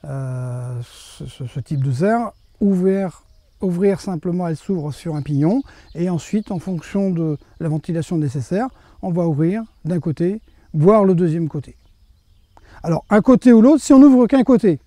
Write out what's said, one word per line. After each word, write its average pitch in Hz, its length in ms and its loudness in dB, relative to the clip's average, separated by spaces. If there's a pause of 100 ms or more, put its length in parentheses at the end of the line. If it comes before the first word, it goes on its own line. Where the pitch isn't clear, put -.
euh, 127 760 -10
ce, - 460 -18
ce, 123 180 -14
ce 120 140 -10
type 135 240 -6
de 139 80 -2
serre, 208 400 -2 (300)
ouvert, 190 600 -2 (380)
ouvrir 190 400 -2
simplement, 180 460 -6
elle 160 80 -4
s'ouvre 151 360 -6
sur 156 240 -10
un 147 60 -6
pignon, 147 400 -2 (320)
et 170 160 -4
ensuite, 185 400 -6
en 196 80 -6
fonction 190 540 -6
de 160 260 -4 (220)
la 165 100 -6
ventilation 160 480 -6
nécessaire, 151 520 -4 (340)
on 190 80 -6
va 170 160 -2
ouvrir 165 360 -2 (200)
d'un 170 160 -4
côté, 175 420 -4 (320)
voire 196 300 4
le 190 100 4
deuxième 165 360 -2
côté. - 280 -14 (1040)
Alors, 165 260 -4
un 208 120 4
côté 247 320 6
ou 226 80 8
l'autre, 269 220 4
si - 100 4
on 262 60 8
n'ouvre 262 280 8
qu'un 262 160 2
côté 196 440 2